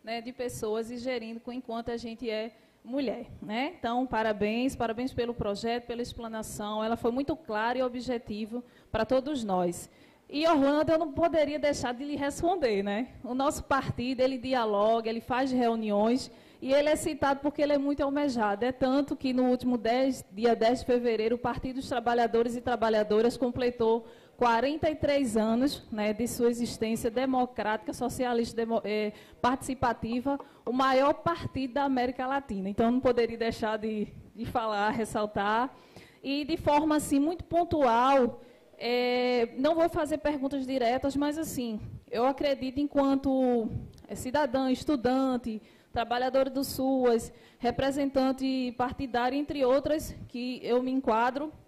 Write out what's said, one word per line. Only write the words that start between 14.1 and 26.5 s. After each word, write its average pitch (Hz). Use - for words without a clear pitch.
ele 262
dialoga, 226
ele 226
faz 254
reuniões 226
e 262
ele 285
é 302
citado 277
porque 285
ele 294
é 294
muito 285
almejado. 240
É 247
tanto 269
que 262
no 254
último 247
dez, 247
dia 226
dez 226
de -
fevereiro, 233
o -
Partido 247
dos 269
Trabalhadores 233
e 247
Trabalhadoras 220
completou 240
quarenta 254
e 311
três 277
anos, 226
né, 214
de 226
sua 240
existência 226